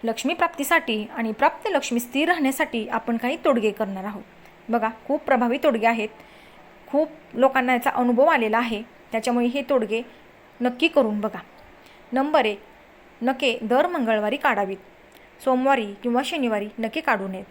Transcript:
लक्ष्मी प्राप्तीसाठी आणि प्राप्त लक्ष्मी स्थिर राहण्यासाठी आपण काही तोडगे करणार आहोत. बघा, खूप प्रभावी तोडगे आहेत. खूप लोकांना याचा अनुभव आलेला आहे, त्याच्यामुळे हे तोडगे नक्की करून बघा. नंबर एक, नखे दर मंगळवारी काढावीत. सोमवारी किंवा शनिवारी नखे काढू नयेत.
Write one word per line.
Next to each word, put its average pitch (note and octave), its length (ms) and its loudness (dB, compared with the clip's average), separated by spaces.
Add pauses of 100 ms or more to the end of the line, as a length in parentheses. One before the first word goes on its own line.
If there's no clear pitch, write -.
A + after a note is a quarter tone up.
लक्ष्मी A#3 300 -2
प्राप्तीसाठी D#4 720 0 (100)
आणि A3+ 160 -4
प्राप्त D4 400 0
लक्ष्मी C4 280 0
स्थिर C#4 280 0
राहण्यासाठी C#4+ 600 0
आपण A3+ 300 -2
काही C4+ 280 -2
तोडगे A#3 260 4
करणार G3 320 -6
आहोत. G3+ 200 -10 (460)
बघा, A3 200 0 (160)
खूप D4 180 -2
प्रभावी B3 400 2
तोडगे A3+ 240 4
आहेत. A3+ 220 0 (760)
खूप D4+ 220 0 (240)
लोकांना B3+ 400 2
याचा B3 160 0
अनुभव B3 360 4
आलेला A3+ 320 2
आहे, A3+ 260 -2 (280)
त्याच्यामुळे A#3+ 340 0
हे B3 240 -2
तोडगे A3+ 320 0 (600)
नक्की B3 260 0
करून A3 340 2
बघा. G#3 180 -4 (720)
नंबर C4+ 340 2
एक, G#3 140 -2 (640)
नखे B3+ 400 0
दर B3 260 2
मंगळवारी A3+ 500 0
काढावीत. G3+ 400 -2 (680)
सोमवारी B3+ 500 2 (100)
किंवा A#3+ 220 0
शनिवारी A3 440 -2 (100)
नखे A3+ 220 -4
काढू G#3 260 -2
नयेत. F#3+ 240 -10